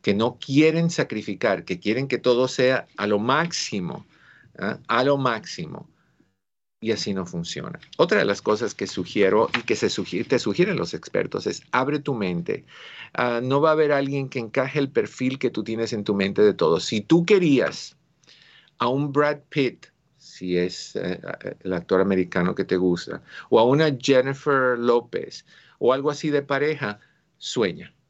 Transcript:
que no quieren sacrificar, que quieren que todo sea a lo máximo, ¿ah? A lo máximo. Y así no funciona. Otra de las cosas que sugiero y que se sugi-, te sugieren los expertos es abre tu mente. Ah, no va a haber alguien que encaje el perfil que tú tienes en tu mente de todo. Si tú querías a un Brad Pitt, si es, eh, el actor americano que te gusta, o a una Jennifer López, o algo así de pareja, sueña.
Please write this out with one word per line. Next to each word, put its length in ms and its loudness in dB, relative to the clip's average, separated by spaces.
que 100 2
no 260 0
quieren 520 2
sacrificar, 720 -2
que 140 -6
quieren 280 -2
que 120 -2
todo 280 2
sea 480 0
a 120 -4
lo 100 2
máximo, 880 -4
¿ah? 180 -4
A 160 2
lo 140 2
máximo. 720 -6
Y 120 -4
así 240 -2
no 100 -4
funciona. 540 -10
Otra 220 4
de 60 2
las 180 -2
cosas 320 0
que 100 -4
sugiero 720 2
y 60 -4
que 120 0
se 120 0
sugi-, 400 -4
te 100 2
sugieren 400 0
los 160 -4
expertos 540 -4
es 240 -6
abre 260 0
tu 160 -4
mente. 520 -4
Ah, 280 -2
no 200 2
va 80 4
a 40 6
haber 180 4
alguien 380 0
que 80 -8
encaje 400 -2
el 140 0
perfil 480 -2
que 100 0
tú 140 -4
tienes 280 -4
en 120 -4
tu 100 -2
mente 300 2
de 100 6
todo. 260 2
Si 220 -4
tú 240 4
querías 720 2
a 120 0
un 220 0
Brad 280 2
Pitt, 380 -2
si 400 -4
es, 380 -4
eh, 260 -6
el 120 -4
actor 280 2
americano 540 2
que 100 -2
te 120 0
gusta, 460 -2
o 100 6
a 40 6
una 340 4
Jennifer 800 2
López, 680 -2
o 140 4
algo 180 0
así 180 -4
de 120 2
pareja, 580 -2
sueña. 580 -4